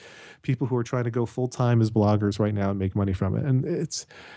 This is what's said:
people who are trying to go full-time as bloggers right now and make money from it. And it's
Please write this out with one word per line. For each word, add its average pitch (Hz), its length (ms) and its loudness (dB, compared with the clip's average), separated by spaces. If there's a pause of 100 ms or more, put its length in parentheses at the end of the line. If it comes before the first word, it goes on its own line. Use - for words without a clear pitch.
(420)
people 139 240 -2
who 127 100 -2
are 120 80 -2
trying 123 200 -4
to 117 80 -2
go 120 160 -2
full-time 123 540 0
as 107 100 4
bloggers 104 480 2
right 107 160 0
now 98 160 0
and 101 80 -4
make 95 160 -2
money 98 180 0
from 98 240 -2
it. - 80 -2
And 135 180 0
it's - 440 -6 (300)